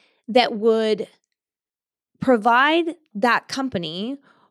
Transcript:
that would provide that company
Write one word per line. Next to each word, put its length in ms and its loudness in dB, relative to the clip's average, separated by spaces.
that 260 4
would 540 0
provide 760 2
that 340 -2
company 680 -8